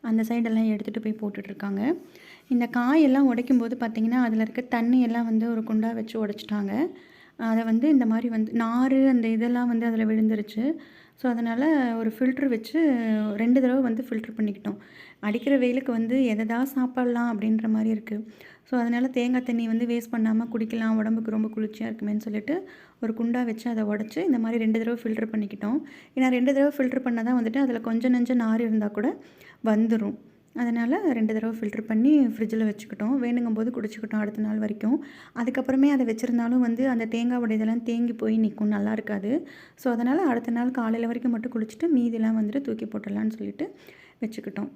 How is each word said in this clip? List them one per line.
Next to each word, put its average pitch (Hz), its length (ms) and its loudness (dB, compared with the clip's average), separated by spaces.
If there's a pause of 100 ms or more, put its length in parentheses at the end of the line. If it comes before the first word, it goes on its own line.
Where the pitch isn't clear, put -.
அந்த 220 200 0
சைடெல்லாம் 226 500 0
எடுத்துட்டு 214 300 -4
போய் 214 180 -4
போட்டுட்ருக்காங்க. 202 600 -6 (680)
இந்த 240 140 2 (140)
காயெல்லாம் 269 520 6
உடைக்கும் 240 320 2
போது 233 140 -4
பார்த்தீங்கன்னா, 226 480 0
அதுல 220 220 2
இருக்க 247 160 -6 (140)
தண்ணி 240 240 4
எல்லாம் 233 300 0
வந்து 220 200 2
ஒரு 226 120 -2
குண்டா 220 320 0
வச்சு 220 260 -6
உடைச்சிட்டாங்க. 208 520 -4 (680)
அதை 226 260 0
வந்து 226 240 2
இந்த 269 180 6
மாதிரி 226 220 0
வந்து 220 240 -2
நாறு 240 560 2
அந்த 240 200 4
இதெல்லாம் 240 440 0
வந்து 233 160 0
அதுல 226 160 0
விழுந்துருச்சு. 220 580 0 (540)
So, - 140 -6
அதனால 233 320 -2 (340)
ஒரு 220 160 0
ஃபில்டர் 262 360 0
வச்சு 233 300 -2 (580)
ரெண்டு 240 240 4
தடவை 254 220 4
வந்து 233 220 0
ஃபில்டர் 220 320 -6
பண்ணிக்கிட்டோம். 202 400 -4 (440)
அடிக்கிற 226 360 0
வெயிலுக்கு 247 360 0
வந்து 226 240 0 (100)
எதை 220 200 0
தான் 233 280 -2
சாப்பிடலாம் 247 580 0
அப்படின்ற 220 360 0
மாதிரி 220 220 2
இருக்கு. 214 260 -4 (480)
So, - 140 -6
அதனால 240 300 0
தேங்காய் 247 400 0
தண்ணி 233 180 -2
வந்து 226 240 0
வேஸ்ட் 233 240 -4
பண்ணாம 220 380 0
குடிக்கலாம், 220 480 -2
உடம்புக்கு 220 360 -2
ரொம்ப 214 180 -2
குளிர்ச்சியா 220 340 -6
இருக்குமேன்னு 214 380 -4
சொல்லிட்டு 214 300 -4 (440)
ஒரு 226 140 -4
குண்டா 240 300 -2
வச்சு 226 260 -6
அதை 220 140 -2
உடைச்சு 208 440 -4
இந்த 247 160 2
மாதிரி 226 200 -2
ரெண்டு 220 160 2
தடவை 233 200 -2
ஃபில்டர் 220 320 -4
பண்ணிக்கிட்டோம். 214 480 -4 (340)
ஏன்னா 262 220 2
ரெண்டு 254 160 2
தடவை 277 240 4
ஃபில்டர் 254 300 0
பண்ணா 233 160 -2
தான் 240 180 2
வந்துட்டு 226 260 0
அதுல 233 140 -2 (100)
கொஞ்சம் 247 260 2
நஞ்சம் 240 280 2
நாறு 226 240 2
இருந்தா 214 200 2
கூட 208 220 0 (600)
வந்துரும். 220 460 2 (460)
அதனால 240 360 0 (140)
ரெண்டு 220 220 0
தடவை 220 220 -2
ஃபில்டர் 214 320 -6
பண்ணி 226 240 4 (220)
ஃப்ரிட்ஜில் 220 340 0
வச்சுக்கிட்டோம். 208 520 -4
வேணுங்கும் 240 380 0
போது 226 120 -2
குடிச்சுக்கிட்டோம் 214 520 -4
அடுத்த 214 220 -4
நாள் 214 180 -2
வரைக்கும். 214 320 0 (460)
அதுக்கப்புறமே 262 540 2
அதை 254 120 2
வச்சிருந்தாலும் 233 600 0
வந்து 233 220 0
அந்த 233 160 0 (100)
தேங்காவோட 240 380 0
இதெல்லாம் 220 320 0
தேங்கி 233 360 0
போய் 220 240 2
நிக்கும், 208 300 0
நல்லா 208 180 0
இருக்காது. 208 380 -4 (460)
So, - 180 -6
அதனால 240 300 0
அடுத்த 240 320 0
நாள் 247 220 -2
காலையில 233 320 -2
வரைக்கும் 240 260 -2
மட்டும் 233 180 -6
குளிச்சுட்டு 226 400 -2
மீதிலாம் 226 460 2
வந்துட்டு 220 260 -2
தூக்கி 226 260 -6
போட்டுடலான்னு 214 460 -4
சொல்லிட்டு 208 280 -8 (520)
வச்சுக்கிட்டோம். - 580 -8